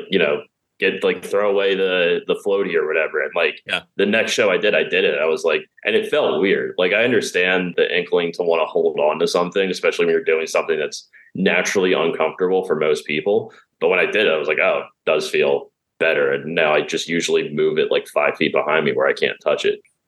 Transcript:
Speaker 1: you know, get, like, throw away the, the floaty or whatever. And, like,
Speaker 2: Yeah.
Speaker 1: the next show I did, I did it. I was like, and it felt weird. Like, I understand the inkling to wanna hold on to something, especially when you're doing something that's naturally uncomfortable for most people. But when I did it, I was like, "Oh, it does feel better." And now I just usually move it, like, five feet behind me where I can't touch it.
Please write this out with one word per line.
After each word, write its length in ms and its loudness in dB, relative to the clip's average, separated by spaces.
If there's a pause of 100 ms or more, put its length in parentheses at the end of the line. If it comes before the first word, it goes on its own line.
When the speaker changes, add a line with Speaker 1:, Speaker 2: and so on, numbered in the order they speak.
(100)
Speaker 1:
you 80 0
know, 240 0 (360)
get, 260 -2
like, 200 -2
throw 260 0
away 240 0
the, 520 0
the 80 0 (100)
floaty 300 0
or 120 0
whatever. 360 -2
And, 120 -6
like, 320 -2
Speaker 2:
Yeah. 160 -4 (140)
Speaker 1:
the 100 2
next 260 0
show 180 2
I 60 4
did, 180 0
I 80 2
did 220 0
it. 140 0
I 80 0
was 180 0
like, 180 0 (220)
and 100 0
it 160 0
felt 300 0
weird. 380 0
Like, 140 2
I 120 2
understand 720 0
the 200 2
inkling 360 0
to 100 -4
wanna 240 2
hold 320 0
on 220 0
to 80 2
something, 420 0
especially 360 0
when 80 2
you're 100 0
doing 220 0
something 320 0
that's 280 -8 (280)
naturally 580 2
uncomfortable 760 0
for 100 0
most 300 0
people. 460 -2 (280)
But 80 2
when 100 2
I 80 2
did 200 2
it, 60 2
I 60 0
was 100 -4
like, 100 0
"Oh, 280 2
it 240 -6
does 200 0
feel 400 0 (280)
better." 340 2
And 220 -4
now 200 2
I 80 2
just 260 -6
usually 440 -2
move 260 0
it, 120 0
like, 180 -2
five 280 0
feet 160 -2
behind 340 0
me 60 0
where 140 0
I 60 2
can't 300 -4
touch 220 -2
it. 160 -2 (280)